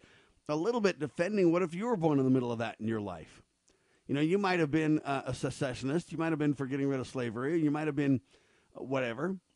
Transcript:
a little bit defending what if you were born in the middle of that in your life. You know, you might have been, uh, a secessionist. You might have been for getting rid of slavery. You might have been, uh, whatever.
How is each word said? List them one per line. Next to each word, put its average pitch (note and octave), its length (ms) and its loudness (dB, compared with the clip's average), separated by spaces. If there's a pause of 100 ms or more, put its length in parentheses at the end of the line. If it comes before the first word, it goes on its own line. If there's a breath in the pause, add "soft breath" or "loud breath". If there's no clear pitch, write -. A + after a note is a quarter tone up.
(480 soft breath)
a D3+ 80 0
little A3 240 0
bit F#3+ 180 2
defending F3 540 2
what F3 100 2
if D#3+ 120 -2
you G3+ 120 -4
were A#3+ 100 0
born D#3+ 220 4
in C3 60 4
the C3 60 6
middle B2 200 4
of A2+ 80 -4
that A2+ 220 -4
in A2 80 -4
your A2+ 120 0
life. F2 420 -10 (640)
You B2+ 80 -2
know, C#3+ 40 0
you E3 180 2
might F#3 200 2
have D3+ 140 2
been, D#3 280 4
uh, C3+ 260 -4
a B2+ 80 -4
secessionist. C3+ 760 -4
You D3 80 -8
might E3 120 -2
have D#3 80 0
been D3 160 2
for C3+ 120 -6
getting C#3 220 -2
rid C3+ 100 0
of B2 80 -6
slavery. C3 540 -4
You D3+ 100 2
might D3+ 160 -2
have D3 80 -2
been, C#3 260 2 (560)
uh, - 60 -12
whatever. C3 540 -4 (200)